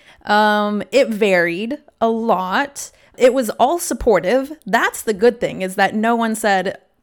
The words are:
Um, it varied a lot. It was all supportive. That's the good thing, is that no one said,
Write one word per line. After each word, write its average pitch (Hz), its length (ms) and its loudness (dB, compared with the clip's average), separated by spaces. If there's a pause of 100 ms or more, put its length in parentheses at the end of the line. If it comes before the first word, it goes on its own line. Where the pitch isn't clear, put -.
(260)
Um, 208 560 2 (100)
it 247 160 4
varied 196 680 0 (240)
a 226 60 2
lot. 226 840 -2 (260)
It 247 160 4
was 254 180 -2
all 294 280 0
supportive. 247 760 0 (140)
That's 262 340 0
the 220 140 -4
good 233 260 2
thing, - 220 -4
is 185 140 -6
that 196 180 0
no 220 200 0
one 226 200 -2
said, 190 420 0 (260)